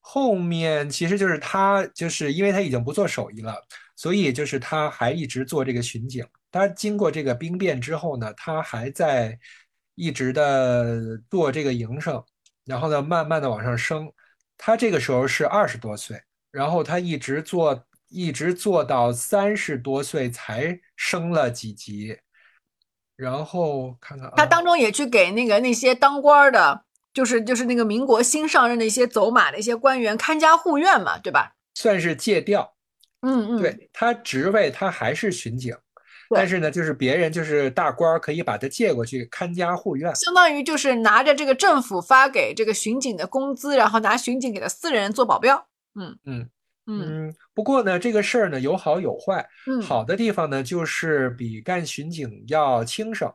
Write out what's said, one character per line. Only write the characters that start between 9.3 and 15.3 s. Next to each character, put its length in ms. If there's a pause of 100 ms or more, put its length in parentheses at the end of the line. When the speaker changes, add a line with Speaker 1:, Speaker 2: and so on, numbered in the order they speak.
Speaker 1:
一 160
直 200
的 880 (100)
做 220
这 140
个 80
营 280
生， 220 (420)
然 160
后 80
呢， 140
慢 240
慢 160
地 80
往 140
上 120
升。 360 (440)
他 200
这 140
个 100
时 100
候 160
是 200